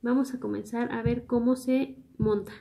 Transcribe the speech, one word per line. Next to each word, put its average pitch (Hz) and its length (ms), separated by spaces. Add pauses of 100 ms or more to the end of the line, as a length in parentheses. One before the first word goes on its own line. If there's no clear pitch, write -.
vamos 254 300
a 254 80
comenzar 208 520
a 226 100
ver 240 240
cómo 240 300
se 262 420 (180)
monta 208 440